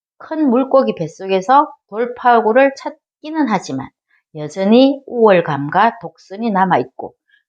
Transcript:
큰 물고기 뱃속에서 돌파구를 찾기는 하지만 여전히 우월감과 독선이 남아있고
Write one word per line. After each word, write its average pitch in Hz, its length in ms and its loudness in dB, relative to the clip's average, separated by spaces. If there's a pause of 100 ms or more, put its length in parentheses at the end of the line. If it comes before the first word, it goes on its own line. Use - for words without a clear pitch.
(180)
큰 311 300 -4
물고기 262 460 2
뱃속에서 190 800 -2 (160)
돌파구를 240 880 0
찾기는 302 720 -8
하지만 139 400 -6 (460)
여전히 208 720 2
우월감과 180 920 0
독선이 226 500 -10
남아있고 175 640 -2 (340)